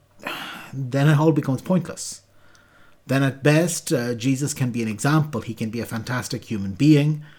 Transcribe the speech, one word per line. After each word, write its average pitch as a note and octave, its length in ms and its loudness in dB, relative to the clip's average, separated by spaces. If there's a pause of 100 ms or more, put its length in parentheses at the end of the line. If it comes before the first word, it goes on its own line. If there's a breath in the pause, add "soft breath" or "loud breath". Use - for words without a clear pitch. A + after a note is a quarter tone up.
(720 loud breath)
then C3+ 380 0
it D3 100 6
all D#3+ 140 4
becomes C#3 280 0
pointless. - 600 -4 (840 soft breath)
Then C3+ 180 2
at C3 200 -2
best, D#3+ 480 2
uh, A#2+ 220 0
Jesus C3 400 -2
can B2 180 -2
be A#2 100 -4
an A2+ 60 -2
example. C#3+ 540 0
He A#2 120 -10
can A2 160 -6
be A2+ 120 -6
a G#2 40 -6
fantastic A#2+ 600 -6
human G2 300 -6
being. D3 480 4 (160 loud breath)